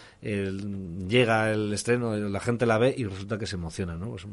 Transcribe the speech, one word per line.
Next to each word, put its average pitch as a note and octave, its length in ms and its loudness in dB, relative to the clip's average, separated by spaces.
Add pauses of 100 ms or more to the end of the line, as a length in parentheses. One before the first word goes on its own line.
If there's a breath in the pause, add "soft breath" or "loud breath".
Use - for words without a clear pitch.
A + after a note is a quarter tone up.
(220 loud breath)
el, G2 840 -4
llega A2 440 4
el G#2+ 220 0
estreno, A#2 420 0
la G2+ 240 -2
gente A#2+ 260 0
la A2+ 120 6
ve B2+ 200 4
y B2+ 80 -2
resulta G2 320 -6
que G#2 100 -4
se G2 80 -6
emociona, E2+ 400 -4
¿no? G2 160 -6
Pues G2+ 200 -10